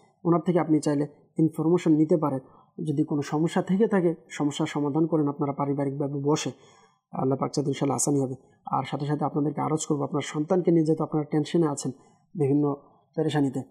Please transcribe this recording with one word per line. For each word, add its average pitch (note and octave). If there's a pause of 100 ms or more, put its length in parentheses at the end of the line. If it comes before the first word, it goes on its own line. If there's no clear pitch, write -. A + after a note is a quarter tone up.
(240)
ওনার E3+
থেকে F3
আপনি D3+
চাইলে D3 (320)
ইনফরমেশন D#3+
নিতে D#3
পারেন। C#3 (440)
যদি D3+
কোনো D3
সমস্যা D#3+
থেকে F#3+
থাকে, F3 (140)
সমস্যার D3
সমাধান D3
করেন D#3
আপনারা C#3+
পারিবারিকভাবে C#3
বসে, D3 (600)
আল্লাহ C3+
পাক C3+
চাইতে D3
ইনশাআল্লাহ C#3
আসানি C#3+
হবে। C3 (360)
আর C3+
সাথে C#3+
সাথে D3
আপনাদেরকে C#3+
আরজ D3
করবো, C#3+
আপনার C#3
সন্তানকে E3
নিয়ে E3
যেহেতু D#3
আপনারা D3+
টেনশনে D#3
আছেন C#3 (440)
বিভিন্ন C#3+ (400)
পেরেশানিতে, C#3+